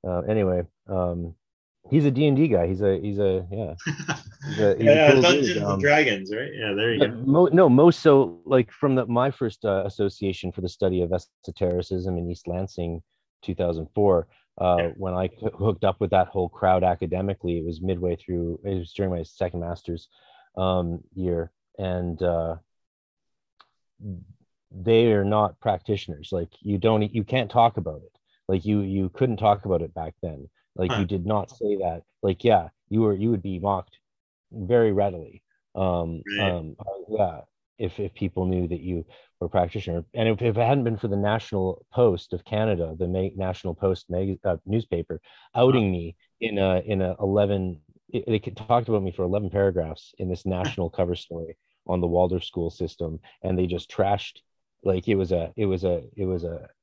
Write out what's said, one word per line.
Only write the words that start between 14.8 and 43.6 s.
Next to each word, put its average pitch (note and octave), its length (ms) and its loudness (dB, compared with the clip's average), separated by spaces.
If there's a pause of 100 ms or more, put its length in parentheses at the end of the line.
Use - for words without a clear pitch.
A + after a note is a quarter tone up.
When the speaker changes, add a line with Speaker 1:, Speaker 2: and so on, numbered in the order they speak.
Speaker 2:
Yeah. E2+ 60 0 (100)
Speaker 1:
when F#2 180 -4
I F#2 100 0
h-, G#2+ 320 -6
hooked G2+ 260 -2
up G2 160 0
with F#2 120 0
that F#2 160 4
whole F#2 200 -4
crowd F#2 360 2
academically, F2+ 760 -2
it D#2+ 80 -6
was E2 160 -8
midway F2+ 360 -2
through, E2+ 460 -6
it G2 120 -4
was F2 180 -8
during G2 180 -2
my F2 120 -4
second F2 380 -6
master's, E2+ 480 -10 (480)
um, F2+ 420 0 (160)
year, F2 360 -4 (280)
and, F2+ 420 -4
uh, E2+ 360 -2 (2250)
they A2+ 420 4
are G2+ 120 4
not G#2 340 2
practitioners. F#2 720 -4
Like, E2+ 180 -4 (120)
you G#2 160 -2
don't, A2 240 4 (120)
you A2 100 -2
can't A#2+ 260 -2
talk A#2 280 4
about D#2 260 -8
it. - 140 -20 (300)
Like, F#2 180 0
you, G#2 160 2
you F#2+ 280 -2
couldn't B2 280 0
talk G#2 280 2
about F2+ 160 2
it D#2+ 120 -6
back D#2+ 280 -8
then. D2 280 -10 (260)
Like, F#2 160 -2
Speaker 2:
Huh. A2+ 80 0
Speaker 1:
you G2 60 2
did F2 200 -4
not G#2 240 -2
say G#2 280 -4
that. E2+ 260 -4 (180)
Like, F#2+ 220 -2
yeah, G2 260 4 (200)
you A2 120 2
were, G#2+ 120 4
you G#2 180 0
would G#2 100 0
be F#2 180 -6
mocked G2 380 -2 (540)
very A2+ 400 2
readily. F#2+ 500 -4 (320)
Um, F2 480 -2 (160)
Speaker 2:
Right. G2 140 0
Speaker 1:
um, D#2+ 280 -8
uh, - 40 -14 (260)
yeah, G2+ 320 -2 (360)
if, G2 220 -6
if G2+ 140 -6
people F#2 320 -4
knew F2+ 220 0
that E2+ 140 -6
you F2 240 -6 (340)
were F2 80 -6
a - 20 -6
practitioner, F2 540 -2 (100)
and A2+ 160 0
if, G#2+ 120 0
if A2+ 160 0
it A#2 80 2
hadn't C3 180 2
been A2+ 140 -2
for A#2 100 -6
the G2+ 100 -2
National G2+ 760 -2
Post A#2 400 2
of F2 120 -8
Canada, F#2+ 520 -2
the F2+ 100 -2
ma-, F#2 280 -2
National F#2 380 -6